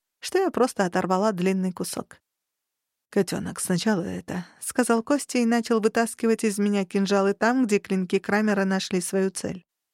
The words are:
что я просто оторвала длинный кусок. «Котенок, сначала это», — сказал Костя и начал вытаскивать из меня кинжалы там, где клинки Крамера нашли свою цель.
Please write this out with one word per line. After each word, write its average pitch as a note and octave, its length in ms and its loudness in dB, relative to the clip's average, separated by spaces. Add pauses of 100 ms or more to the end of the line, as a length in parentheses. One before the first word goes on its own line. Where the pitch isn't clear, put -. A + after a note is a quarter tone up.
(200)
что - 200 -2
я F#4 120 2
просто A3+ 340 2
оторвала F#3 480 0
длинный F#3 400 0
кусок. - 480 -10 (880)
«Котенок, - 500 -2
сначала F#3 440 0
это», — F3+ 420 -8 (160)
сказал A#3 420 0
Костя C#4 360 -2
и A#3+ 60 2
начал A3+ 360 2
вытаскивать A3+ 640 0
из G#3 140 0
меня G3+ 260 0
кинжалы G3 480 2
там, B3 320 2
где G3+ 140 2
клинки F#3+ 400 -2
Крамера G3+ 440 2
нашли F#3+ 380 0
свою F#3+ 300 0
цель. - 320 -8 (300)